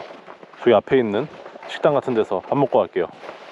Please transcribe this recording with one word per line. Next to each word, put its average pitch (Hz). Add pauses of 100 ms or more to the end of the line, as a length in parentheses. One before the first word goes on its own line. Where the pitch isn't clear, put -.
(600)
저기 120
앞에 104
있는 117 (420)
식당 -
같은 131
데서 104
밥 -
먹고 143
갈게요. 90 (440)